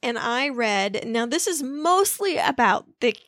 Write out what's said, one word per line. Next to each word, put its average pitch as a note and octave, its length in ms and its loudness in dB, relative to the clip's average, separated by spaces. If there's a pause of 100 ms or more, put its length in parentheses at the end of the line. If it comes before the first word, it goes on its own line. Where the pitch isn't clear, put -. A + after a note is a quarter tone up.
and A#3 160 -2
I B3 300 -2
read, G#3 580 -2
now A#3 180 0
this D4+ 220 -2
is D#4 160 -2
mostly F4+ 760 2
about G3+ 480 2 (160)
the B3 100 2 (160)